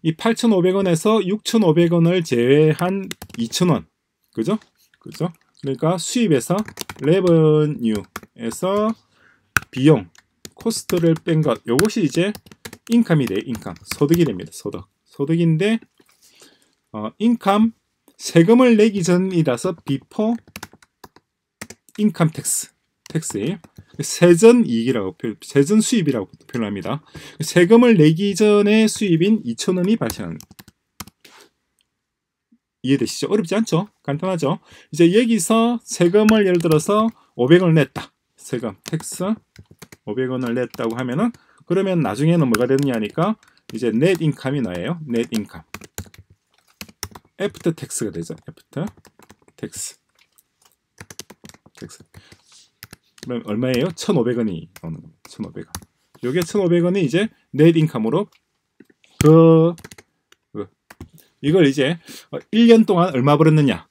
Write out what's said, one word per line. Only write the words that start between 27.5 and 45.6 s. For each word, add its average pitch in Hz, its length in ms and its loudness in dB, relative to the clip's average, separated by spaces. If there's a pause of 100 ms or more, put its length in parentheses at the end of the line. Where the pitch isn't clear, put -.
내기 165 380 2
전에 214 540 4
수입인 196 560 0
이천 123 320 -4
원이 180 200 0
발생합니다. 90 480 -8 (2500)
이해되시죠? 131 460 -2
어렵지 190 260 -2
않죠? 208 340 -2 (140)
간단하죠? 160 560 -4 (320)
이제 170 240 2
여기서 226 720 2
세금을 208 600 2
예를 180 120 2
들어서 170 500 0 (280)
오백 151 260 4
원을 165 140 2
냈다. - 360 -2 (240)
세금, 117 380 -8 (100)
텍스 180 480 -8 (720)
오백 127 260 -6
원을 127 240 -4
냈다고 120 420 -4
하면은, 131 340 -4 (340)
그러면 185 360 -2
나중에는 143 480 0
뭐가 120 180 -2
되느냐 135 280 -2
하니까 156 420 -4 (360)
이제 113 180 -4
넷 165 300 0
인컴이 143 400 -4
나와요. 104 460 -8
넷 117 240 -4
인컴. 98 320 -8 (1800)